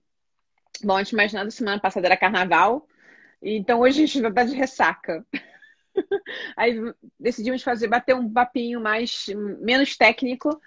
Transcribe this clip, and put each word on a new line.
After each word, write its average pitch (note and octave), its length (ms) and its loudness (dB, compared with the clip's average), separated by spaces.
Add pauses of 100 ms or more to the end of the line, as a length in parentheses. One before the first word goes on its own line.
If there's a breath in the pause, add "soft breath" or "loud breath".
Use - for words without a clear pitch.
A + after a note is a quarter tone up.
(840)
bom, F#3+ 140 2
antes G3+ 140 -2
de A3+ 60 -4
mais G#3 160 2
nada, G#3 180 -6
semana G#3 300 -4
passada F#3+ 260 0
era F3+ 100 6
carnaval, F#3+ 720 2 (560 soft breath)
então G#3+ 380 0
hoje C#4 220 4
a D4+ 40 6
gente C#4 120 -4
ainda A3 160 -2
tá B3 100 4
de C4 100 -2
ressaca. F3+ 800 -2
<laughs> - 1200 -8
Aí A#3 180 2 (440)
decidimos A#3+ 440 -4
fazer, A#3 260 -2
bater A#3+ 260 2
um B3 180 -2
papinho A#3+ 480 0
mais, A3 460 -4 (340)
menos C4 360 0
técnico, B3+ 720 0